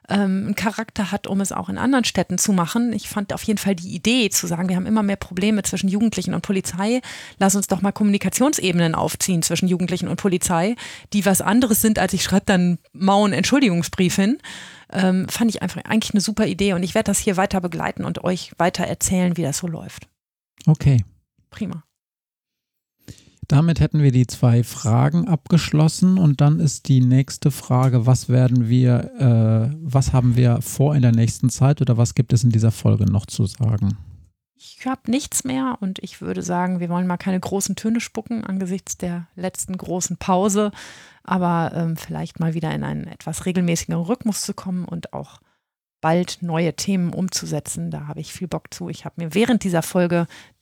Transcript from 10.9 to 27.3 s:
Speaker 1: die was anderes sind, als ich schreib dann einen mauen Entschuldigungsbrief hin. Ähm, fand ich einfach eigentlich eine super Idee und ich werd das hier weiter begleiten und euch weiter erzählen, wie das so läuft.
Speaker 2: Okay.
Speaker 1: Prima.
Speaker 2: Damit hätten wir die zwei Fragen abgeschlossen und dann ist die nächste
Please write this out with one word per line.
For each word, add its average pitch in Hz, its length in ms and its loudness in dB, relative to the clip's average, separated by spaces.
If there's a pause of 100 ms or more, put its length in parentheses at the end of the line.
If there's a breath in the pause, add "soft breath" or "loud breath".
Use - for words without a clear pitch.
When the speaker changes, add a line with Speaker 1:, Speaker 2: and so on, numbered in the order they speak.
Speaker 1:
die 208 120 2
was 190 140 4
anderes 226 420 2
sind, 220 180 2
als 190 120 0
ich 190 120 -2
schreib - 240 2
dann 190 140 4
einen 175 180 2 (120)
mauen 196 400 2
Entschuldigungsbrief 180 840 2
hin. 208 220 2 (520 loud breath)
Ähm, 185 380 0
fand 233 220 0
ich - 100 -6
einfach - 240 -6
eigentlich - 280 -2
eine 202 80 2
super 220 260 0
Idee 196 260 0
und 180 100 -2
ich 180 120 -2
werd 220 120 0
das 196 120 0
hier 190 180 0
weiter 190 240 0
begleiten 165 420 -6
und 170 220 -6
euch 180 320 -4
weiter 175 260 0
erzählen, 180 540 0
wie 170 60 -2
das 143 160 -2
so 185 80 -6
läuft. - 420 -12 (580)
Speaker 2:
Okay. 139 380 4 (440)
Speaker 1:
Prima. - 340 -10 (1700 loud breath)
Speaker 2:
Damit 160 320 4
hätten 151 200 2
wir 139 100 6
die 123 140 4
zwei 117 380 4
Fragen 139 640 0
abgeschlossen 160 880 2
und 151 220 4
dann 151 220 4
ist - 260 -2
die 131 140 6
nächste 135 500 2